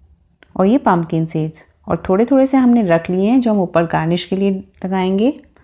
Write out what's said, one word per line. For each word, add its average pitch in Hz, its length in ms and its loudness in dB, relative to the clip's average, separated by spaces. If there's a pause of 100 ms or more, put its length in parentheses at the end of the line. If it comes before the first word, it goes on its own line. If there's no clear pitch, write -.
(560)
और 190 100 0
ये 233 140 2
पम्पकिन 170 460 0
सीड्स 156 380 -8 (240)
और 165 220 -4
थोड़े-थोड़े 247 360 2
से 269 120 0
हमने 240 280 4
रख 165 240 0
लिए 190 200 0
हैं 262 120 2
जो 233 120 0
हम 202 60 0
ऊपर 170 260 0
गार्निश 165 400 -2
के 190 100 -6
लिए 196 160 0 (320)
लगाएंगे। 190 500 0 (300)